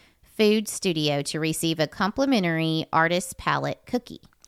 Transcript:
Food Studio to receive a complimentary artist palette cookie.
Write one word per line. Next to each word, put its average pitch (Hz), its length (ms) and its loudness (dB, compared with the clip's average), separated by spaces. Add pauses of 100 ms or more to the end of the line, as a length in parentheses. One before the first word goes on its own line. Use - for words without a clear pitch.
(360)
Food 214 320 4
Studio 151 540 0
to 151 180 -4
receive 160 400 -2
a 151 80 2
complimentary 175 1040 0
artist 165 460 0
palette 143 480 -4
cookie. - 340 -6 (280)